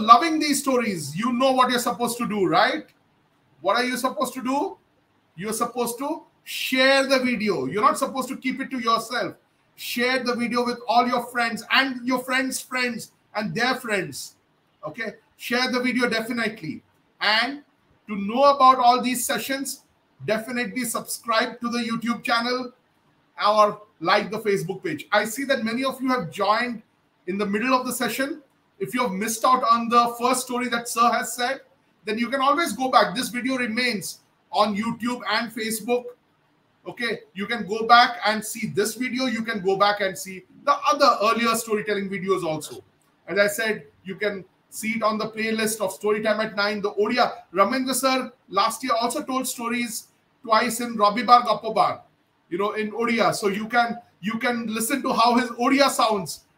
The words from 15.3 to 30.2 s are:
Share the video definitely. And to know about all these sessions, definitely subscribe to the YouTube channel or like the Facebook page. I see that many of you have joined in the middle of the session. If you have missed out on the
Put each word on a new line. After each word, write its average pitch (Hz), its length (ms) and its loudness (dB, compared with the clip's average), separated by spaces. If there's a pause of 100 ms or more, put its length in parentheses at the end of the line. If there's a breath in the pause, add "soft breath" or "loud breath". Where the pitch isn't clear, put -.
Share 240 360 -2
the 247 160 0
video 247 220 0
definitely. 220 680 -4 (440)
And 233 440 0 (440)
to 214 80 -6
know 214 280 0 (120)
about 254 220 6
all 247 240 6
these 247 240 -2
sessions, 269 580 -4 (420)
definitely 240 600 -4
subscribe - 720 -2
to 240 100 -4
the 240 100 -2
YouTube 226 440 -4
channel 247 480 -2 (720)
or 208 360 4 (180)
like 185 320 2
the 214 80 -6
Facebook 190 440 -2
page. 160 280 -6
I 208 140 2
see 269 260 -6
that 226 140 0
many 233 180 -2
of 254 180 -4
you 262 80 -2
have 220 220 -2
joined 214 520 0 (440)
in 190 100 -4
the 208 80 0
middle 214 280 0
of 254 120 2
the 247 60 -4
session. 254 500 -4 (380)
If 196 140 -6
you 247 80 0
have 196 100 0
missed 208 320 -4
out 254 260 4
on 233 200 2
the 240 320 4